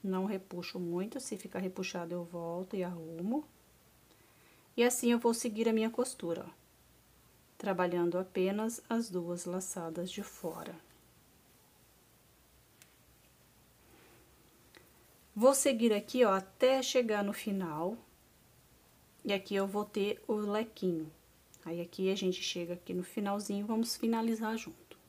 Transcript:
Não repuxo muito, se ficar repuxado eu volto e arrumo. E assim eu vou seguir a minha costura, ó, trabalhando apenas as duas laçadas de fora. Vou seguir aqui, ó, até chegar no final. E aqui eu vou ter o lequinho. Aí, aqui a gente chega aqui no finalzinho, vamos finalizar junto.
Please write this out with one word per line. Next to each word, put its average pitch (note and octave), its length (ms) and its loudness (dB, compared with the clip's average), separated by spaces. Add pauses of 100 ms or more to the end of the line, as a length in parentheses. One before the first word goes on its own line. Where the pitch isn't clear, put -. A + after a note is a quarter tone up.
Não F#3+ 220 0
repuxo F#3+ 520 -6
muito, F3+ 440 -2
se - 160 -8
ficar F#3+ 220 -8
repuxado F#3 540 -4
eu F3 120 -4
volto E3+ 500 -6
e F#3 80 0
arrumo. F3 640 -4 (1300)
E A#3 80 4
assim A#3+ 300 4
eu A#3 40 4
vou A#3 160 2
seguir A3+ 360 0
a - 20 4
minha A3 180 4
costura, F#3+ 560 -4
ó, E3+ 60 -16 (1040)
trabalhando F3 600 2
apenas G3 720 -2
as A#3 200 0
duas F3 360 -4
laçadas F3 680 -6
de G3+ 100 -8
fora. E3+ 540 -10 (4000)
Vou B3+ 220 8
seguir A#3 380 6
aqui, A#3 320 4
ó, G3 80 6
até B3+ 480 4
chegar A3+ 420 2
no G3+ 80 0
final. F#3+ 680 -2 (1300)
E G3+ 80 -2
aqui G3 240 -2
eu G3 100 4
vou G#3 200 -2
ter G#3 420 0
o A3+ 60 0
lequinho. G3+ 760 0 (540)
Aí, E3+ 160 -4
aqui F#3+ 320 0
a G3 40 2
gente F#3 280 0
chega F3 300 -4
aqui F3+ 200 -8
no F3+ 100 0
finalzinho, G3+ 600 -2
vamos A3+ 300 0
finalizar A3+ 640 0
junto. - 400 -14 (120)